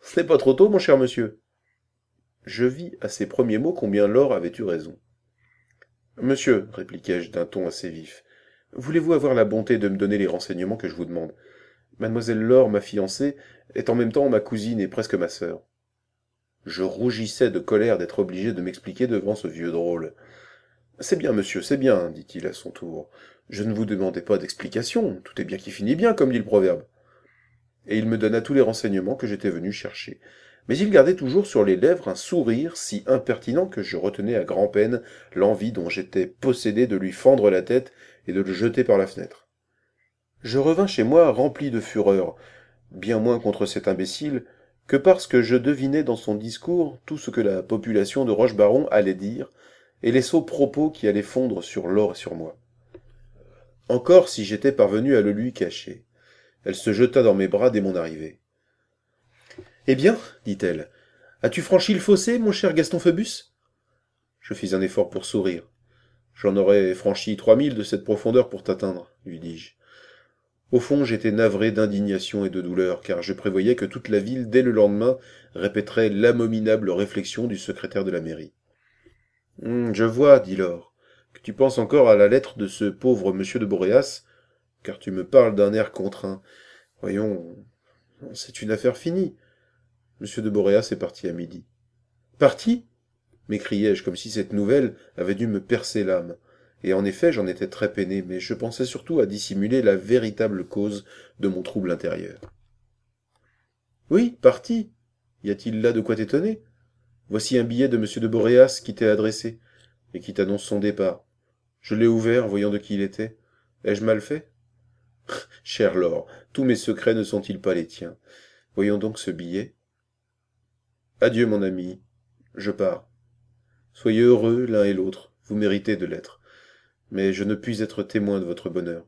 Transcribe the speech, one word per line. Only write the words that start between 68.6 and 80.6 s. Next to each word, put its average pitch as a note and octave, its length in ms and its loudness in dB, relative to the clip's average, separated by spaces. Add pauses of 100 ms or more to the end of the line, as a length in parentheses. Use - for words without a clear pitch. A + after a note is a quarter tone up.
t'atteindre, » F#2 480 -6 (120)
lui E2 140 -14
dis-je. E2 360 -16 (1000)
Au B2 80 4
fond, C#3+ 240 0
j'étais A2+ 260 0
navré G#2+ 400 2
d'indignation G2+ 760 -2
et F#2+ 60 -2
de F#2 100 -4
douleur, F2+ 420 -2
car F2 200 -4
je G2 100 -8
prévoyais F#2+ 440 0
que G#2 100 -6
toute A#2 220 -12
la G#2+ 100 2
ville, A#2 320 -6
dès B2+ 120 6
le B2 100 2
lendemain, G#2+ 440 2 (380)
répéterait G#2 560 0
l'abominable A2 800 2
réflexion G2 560 -4
du A2 100 -6
secrétaire F#2+ 480 -8
de F#2+ 60 -4
la F2 100 -4
mairie. « D#2+ 320 -12 (1080)
Hum, A#2+ 320 -2
je G#2 100 2
vois, » C3 360 8
dit F#2+ 160 -6
Laure, « F2 360 -4 (400)